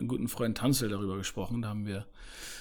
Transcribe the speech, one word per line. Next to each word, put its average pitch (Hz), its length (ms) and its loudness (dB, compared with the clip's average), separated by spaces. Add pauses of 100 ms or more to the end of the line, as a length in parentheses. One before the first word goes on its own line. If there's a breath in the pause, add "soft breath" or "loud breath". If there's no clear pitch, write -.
guten 120 200 0
Freund 113 300 2
Tanzel 127 320 4
darüber 98 260 0
gesprochen. 98 460 -2
Da 110 80 -2
haben 104 160 -2
wir 101 200 -4 (560 loud breath)